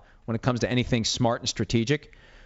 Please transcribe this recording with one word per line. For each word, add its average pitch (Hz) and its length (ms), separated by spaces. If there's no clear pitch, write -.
when 113 80
it 110 80
comes 123 180
to 104 100
anything 120 360
smart 123 340
and - 80
strategic. 117 640